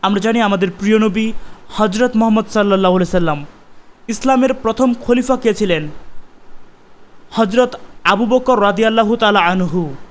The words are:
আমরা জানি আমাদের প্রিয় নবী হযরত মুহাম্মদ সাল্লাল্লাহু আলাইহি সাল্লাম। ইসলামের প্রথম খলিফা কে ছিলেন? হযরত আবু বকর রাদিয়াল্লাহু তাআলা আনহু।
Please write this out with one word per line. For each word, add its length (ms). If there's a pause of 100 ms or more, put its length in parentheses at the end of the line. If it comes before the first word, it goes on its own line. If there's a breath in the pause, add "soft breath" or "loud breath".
আমরা 180
জানি 220
আমাদের 260 (120)
প্রিয় 200
নবী 320 (380 loud breath)
হযরত 460
মুহাম্মদ 340
সাল্লাল্লাহু 460
আলাইহি 160
সাল্লাম। 340 (600)
ইসলামের 460
প্রথম 400
খলিফা 440
কে 160
ছিলেন? 340 (1400)
হযরত 440 (280)
আবু 220
বকর 360
রাদিয়াল্লাহু 540
তাআলা 240
আনহু। 560 (160)